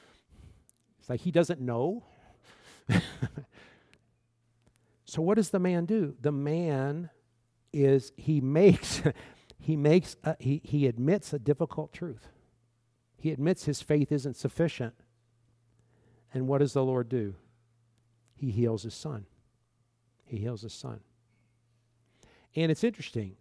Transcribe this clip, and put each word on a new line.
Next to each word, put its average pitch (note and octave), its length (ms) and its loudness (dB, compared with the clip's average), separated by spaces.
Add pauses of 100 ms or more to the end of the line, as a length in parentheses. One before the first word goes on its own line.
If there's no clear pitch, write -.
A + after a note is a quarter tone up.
(1000)
It's - 100 -14
like B2 120 -4
he F3+ 100 -4
doesn't E3+ 280 2
know. B2+ 480 -4
<laughs> - 60 -20 (3000)
So E3 80 -2
what G3 140 2
does A3 140 0
the F#3+ 100 0
man F3+ 240 0
do? F3+ 360 0
The D3 120 0
man D3 760 -2 (640)
is, C#3 440 4
he D3+ 240 0
makes, D#3+ 600 6 (300)
<laughs> - 300 -20
he D#3 160 0
makes, D3+ 480 4
a, D#3 160 -2
he, C#3 240 -2
he C#3+ 240 2
admits C3 440 -2
a D3 60 -4
difficult D3 540 -4
truth. - 380 -14 (880)
He D#3 140 -4
admits D3 340 -2
his D3 160 -2
faith D3 300 2
isn't C#3 260 -2
sufficient. C3+ 580 -2 (1400)
And C3 160 -4
what C#3 100 2
does C#3+ 140 2
the C3+ 100 2
Lord B2+ 260 0
do? G#2+ 280 -2 (960)
He C3+ 160 -6
heals A2+ 320 0
his A2+ 120 -12
son. A#2 320 -10 (960)
He A#2 140 -10
heals G#2+ 240 -6
his A2+ 100 -14
son. A#2 260 -14 (1600)
And D#3+ 160 2
it's - 100 -2
interesting. A#2 580 -4